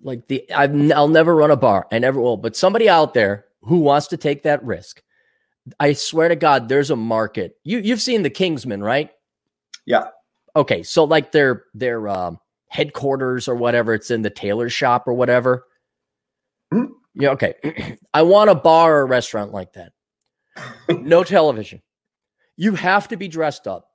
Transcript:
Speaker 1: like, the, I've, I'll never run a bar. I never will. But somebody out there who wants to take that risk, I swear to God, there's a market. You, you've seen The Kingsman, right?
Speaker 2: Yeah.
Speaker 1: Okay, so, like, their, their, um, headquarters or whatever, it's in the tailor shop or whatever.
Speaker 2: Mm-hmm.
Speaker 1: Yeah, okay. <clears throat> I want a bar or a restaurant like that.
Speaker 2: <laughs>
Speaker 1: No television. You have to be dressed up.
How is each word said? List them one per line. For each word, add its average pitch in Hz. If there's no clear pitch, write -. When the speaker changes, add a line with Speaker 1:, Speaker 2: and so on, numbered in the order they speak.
Speaker 1:
like, 127
the, -
I've, 143
I'll 147
never 160
run 151
a 147
bar. 110
I 113
never 131
will. 120
But 110
somebody 208
out 160
there 104
who 127
wants 143
to 170
take 147
that 147
risk, 90
I 147
swear 160
to 175
God, 139
there's 139
a 151
market. 110
You, 202
you've 214
seen 233
The 143
Kingsman, 151
right? 127
Speaker 2:
Yeah. -
Speaker 1:
Okay, 131
so, 160
like, 151
their, 135
their, 113
um, 90
headquarters 135
or 131
whatever, 120
it's 107
in 113
the 104
tailor 107
shop 123
or 123
whatever. 123
Speaker 2:
Mm-hmm. 240
Speaker 1:
Yeah, 139
okay. -
<clears throat> -
I 151
want 202
a 190
bar 160
or 143
a 139
restaurant 117
like 98
that. 87
Speaker 2:
<laughs> -
Speaker 1:
No 170
television. 151
You 196
have 190
to 220
be 190
dressed 156
up. 92